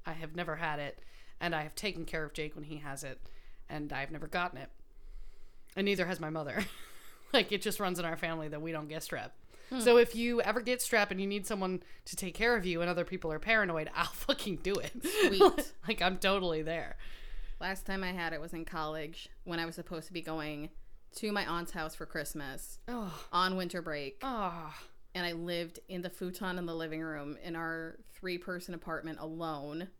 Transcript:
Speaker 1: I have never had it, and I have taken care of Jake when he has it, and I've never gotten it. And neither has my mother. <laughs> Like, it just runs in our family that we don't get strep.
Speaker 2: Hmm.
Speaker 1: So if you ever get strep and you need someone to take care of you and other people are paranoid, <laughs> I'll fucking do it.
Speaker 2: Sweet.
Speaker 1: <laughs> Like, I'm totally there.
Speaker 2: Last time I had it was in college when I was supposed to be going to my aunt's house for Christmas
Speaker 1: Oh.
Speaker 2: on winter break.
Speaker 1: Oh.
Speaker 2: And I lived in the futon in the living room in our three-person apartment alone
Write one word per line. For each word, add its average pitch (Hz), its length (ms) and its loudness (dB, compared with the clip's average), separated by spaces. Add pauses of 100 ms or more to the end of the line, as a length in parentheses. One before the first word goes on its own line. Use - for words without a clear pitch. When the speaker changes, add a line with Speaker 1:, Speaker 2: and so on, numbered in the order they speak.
Speaker 1:
I 170 80 -4
have 156 240 -6
never 165 200 -2
had 156 220 0
it, 143 200 -6 (420)
and 170 140 0
I 156 80 0
have 151 120 -8
taken 170 300 -2
care 156 200 -2
of 147 80 -8
Jake 151 220 -4
when 147 100 -8
he 151 140 -8
has 143 260 -6
it, 135 140 -8 (500)
and 147 240 -4
I've 139 180 -2
never 160 160 -4
gotten 175 320 0
it. 139 120 -10 (1040)
And 196 80 2
neither 185 220 4
has 180 140 -2
my 156 100 -2
mother. 156 400 -2
<laughs> - 40 -12 (580)
Like, 226 180 6
it 202 100 2
just 202 200 -2
runs 180 180 2
in 175 60 0
our 165 120 0
family 160 320 -2
that 151 140 -6
we 165 80 -4
don't 151 180 -4
get 156 140 -4
strep. 113 280 -4 (380)
Speaker 2:
Hmm. 254 120 -2
Speaker 1:
So 233 180 10
if 233 160 8
you 233 280 2
ever 214 180 2
get 247 180 0
strep 208 320 4
and 190 100 0
you 196 60 2
need 202 180 0
someone 185 380 0 (220)
to - 100 -8
take 180 200 -4
care 240 220 4
of 180 80 0
you 170 160 2
and 175 80 4
other 175 160 2
people 175 280 -2
are 156 80 -2
paranoid, 185 520 4
<laughs> - 40 -4
I'll 165 100 4
fucking - 560 4
do 190 140 2
it. 120 160 -2 (340)
Speaker 2:
Sweet. - 520 10
Speaker 1:
<laughs> - 100 -4
Like, 220 120 2
I'm 185 180 4
totally 185 440 4
there. 160 340 -2 (640)
Speaker 2:
Last 190 240 0
time 190 200 0
I 180 80 0
had 170 200 0
it 151 80 -2
was 170 140 -6
in 165 100 -4
college 156 640 -4 (140)
when 170 160 -2
I 165 80 0
was 165 80 -6
supposed 165 320 -6
to - 60 -10
be 170 100 -2
going 151 480 -2 (460)
to 214 160 0
my 202 120 2
aunt's 170 280 0
house 160 240 -4
for 156 100 -8
Christmas 143 800 -6
Speaker 1:
Oh. 226 260 -4 (200)
Speaker 2:
on 185 240 4
winter 180 260 -2
break. 147 400 -4
Speaker 1:
Oh. 185 500 -2 (440)
Speaker 2:
And 180 100 0
I 170 60 0
lived 170 560 -2
in 180 140 -4
the 180 80 -4
futon 185 480 -4
in 175 80 -2
the 165 100 -2
living 160 260 -2
room 151 400 -4
in 165 140 -6
our 165 420 -4 (160)
three-person 180 580 -4
apartment 165 480 -6
alone 160 680 -4 (100)